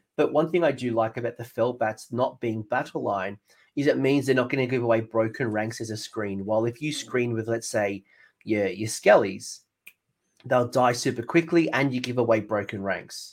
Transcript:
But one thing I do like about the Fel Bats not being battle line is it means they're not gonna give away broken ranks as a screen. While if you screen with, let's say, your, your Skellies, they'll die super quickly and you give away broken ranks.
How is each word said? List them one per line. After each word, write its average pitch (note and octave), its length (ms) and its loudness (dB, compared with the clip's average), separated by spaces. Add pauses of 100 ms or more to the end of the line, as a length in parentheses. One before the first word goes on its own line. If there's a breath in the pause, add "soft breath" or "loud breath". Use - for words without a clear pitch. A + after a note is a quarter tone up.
(160 soft breath)
But D3 160 2
one D#3 180 2
thing F3 140 2
I D3 80 4
do B2+ 180 -4
like A2+ 260 0
about A#2+ 220 -6
the A#2 60 -12
Fel A#2 280 0
Bats A2 400 -4
not B2 280 -2
being A2 220 -2
battle C3+ 400 -4
line G2+ 360 -4 (380 soft breath)
is C#3+ 100 0
it D3 100 4
means C3+ 300 2
they're C3 80 4
not B2 160 2
gonna C3+ 160 0
give B2 160 0
away A2+ 180 2
broken A2 480 -2
ranks G#2+ 320 -4
as A2 100 -8
a G#2+ 60 -6
screen. G2+ 480 -6
While A2 220 2
if A#2+ 160 -6
you D3+ 100 -4
screen B2 400 -2
with, A2+ 160 -4
let's A2+ 200 -4
say, G2+ 360 -2 (400 soft breath)
your, G#2 220 0
your G2 220 -4
Skellies, A2 720 2 (840)
they'll B2 240 2
die B2 240 4
super A#2+ 300 -2
quickly E3+ 480 2
and C3 240 0
you B2 60 -4
give B2 180 -2
away A2+ 220 4
broken G#2 420 -4
ranks. - 500 -6